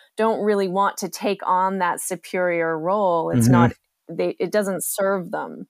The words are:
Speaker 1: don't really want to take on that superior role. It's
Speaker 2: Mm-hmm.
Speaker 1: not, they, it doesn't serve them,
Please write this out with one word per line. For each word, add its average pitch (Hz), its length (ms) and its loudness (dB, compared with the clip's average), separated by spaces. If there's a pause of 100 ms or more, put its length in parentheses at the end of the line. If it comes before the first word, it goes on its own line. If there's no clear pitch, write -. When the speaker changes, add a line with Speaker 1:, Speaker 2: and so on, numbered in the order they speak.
(160)
Speaker 1:
don't 220 260 2
really 202 260 2
want 196 300 0
to 185 100 -4
take - 380 -4
on 190 320 2
that 175 220 -2
superior 170 760 -2
role. 175 520 0
It's 120 160 4
Speaker 2:
Mm-hmm. 127 60 6
Speaker 1:
not, 117 200 6 (360)
they, 175 320 -4
it 175 100 -2
doesn't 190 340 -2
serve 196 460 -2
them, 135 400 -8